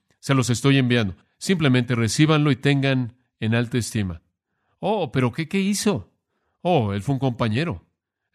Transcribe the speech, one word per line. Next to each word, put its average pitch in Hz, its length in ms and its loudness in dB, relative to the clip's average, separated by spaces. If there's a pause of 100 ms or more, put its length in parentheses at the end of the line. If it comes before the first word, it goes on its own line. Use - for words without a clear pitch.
(200)
se - 140 -2
los 127 160 0
estoy 135 280 2
enviando. 120 380 0 (220)
Simplemente 127 580 0
recíbanlo 147 560 2
y 127 60 0
tengan 135 580 0 (240)
en 113 160 0
alta 120 220 -2
estima". 101 440 -4 (580)
"Oh, 185 320 -2
pero 127 200 0
¿qué, 160 160 -6
qué 190 140 -2
hizo?". 190 500 -2 (500)
"Oh, 139 300 2
él 101 100 -4
fue 139 120 -2
un 127 60 -2
compañero. 123 680 -2 (480)